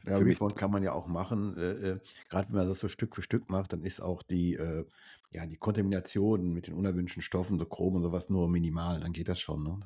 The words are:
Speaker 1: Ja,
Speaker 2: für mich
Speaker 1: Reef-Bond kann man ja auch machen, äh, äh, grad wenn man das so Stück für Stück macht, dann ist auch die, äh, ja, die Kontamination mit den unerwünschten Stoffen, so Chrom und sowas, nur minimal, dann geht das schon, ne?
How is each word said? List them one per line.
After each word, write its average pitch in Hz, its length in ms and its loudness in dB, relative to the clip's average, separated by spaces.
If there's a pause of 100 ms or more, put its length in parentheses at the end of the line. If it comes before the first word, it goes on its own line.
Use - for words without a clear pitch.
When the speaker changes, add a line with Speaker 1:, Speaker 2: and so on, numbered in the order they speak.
Speaker 1:
Ja, 98 120 2
Speaker 2:
für 107 80 8
mich - 140 6
Speaker 1:
Reef-Bond 104 180 0
kann 98 140 0
man 101 120 2
ja 82 100 0
auch 85 140 -4
machen, 98 500 -2
äh, 90 140 0 (200)
äh, 95 80 -4 (300)
grad 98 200 0
wenn 104 80 0
man 92 100 4
das 95 120 -2
so 101 100 -2
Stück - 260 -4
für 98 60 -8
Stück - 280 -2
macht, 95 240 -2
dann 80 100 -4
ist 92 180 -8
auch 90 220 -4
die, 87 320 2
äh, 80 300 -2 (460)
ja, 82 140 -8
die 80 120 -10
Kontamination 98 960 2
mit 85 140 -4
den 80 80 -8
unerwünschten 90 460 0
Stoffen, 90 380 0
so 82 80 -2
Chrom - 280 0
und 87 80 2
sowas, 87 260 -2
nur 90 200 4
minimal, 85 520 2
dann 85 120 -4
geht 85 160 -4
das 90 100 -2
schon, 76 240 -4
ne? 87 220 -4